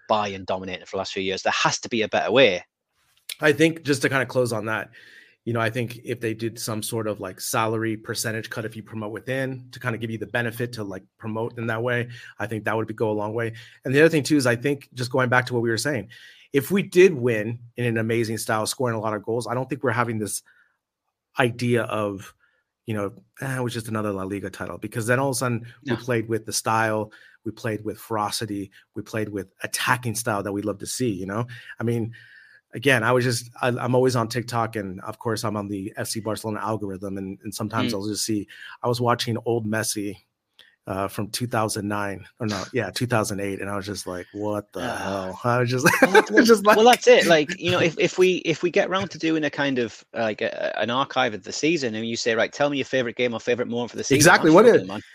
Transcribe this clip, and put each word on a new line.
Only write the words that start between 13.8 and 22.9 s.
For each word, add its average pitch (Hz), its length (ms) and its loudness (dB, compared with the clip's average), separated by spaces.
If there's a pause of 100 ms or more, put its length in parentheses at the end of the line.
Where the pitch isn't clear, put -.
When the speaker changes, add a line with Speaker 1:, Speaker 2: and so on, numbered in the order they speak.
Speaker 2:
And 131 80 -2
the 135 80 6
other 160 80 10
thing 156 140 4
too 151 140 2
is 131 100 4
I 120 80 4
think 139 400 -4
just 123 160 -6
going 127 200 2
back 123 160 4
to 123 80 -6
what 117 100 2
we 117 60 0
were 113 80 0
saying, 117 320 -4 (420)
if 143 180 2
we 185 140 2
did 180 280 8
win 120 460 -2 (180)
in 123 100 -2
an 113 120 0
amazing 113 400 0
style, 110 280 0
scoring 120 280 -2
a 113 60 -4
lot 107 140 -2
of 104 100 -6
goals, 113 240 -4
I 117 60 -4
don't 127 140 -4
think 123 140 -6
we're 131 80 2
having 113 280 0
this 107 240 -6 (960)
idea 120 460 2
of, 101 500 -4 (520)
you 113 80 -4